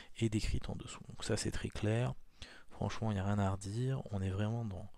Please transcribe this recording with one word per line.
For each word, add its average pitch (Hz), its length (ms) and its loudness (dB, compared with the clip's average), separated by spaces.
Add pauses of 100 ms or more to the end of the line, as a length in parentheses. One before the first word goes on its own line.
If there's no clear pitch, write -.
(180)
est 113 120 4
décrite - 400 2
en - 60 -2
dessous. - 320 -8
Donc - 160 -8
ça 107 140 2
c'est - 140 0
très - 180 0
clair, 113 460 2 (560)
franchement - 400 0
il - 20 2
n'y 95 60 2
a 92 60 0
rien 104 120 4
à 98 140 4
redire, 110 500 -2 (100)
on 98 120 0
est 95 80 2
vraiment 107 340 0
dans 98 320 -6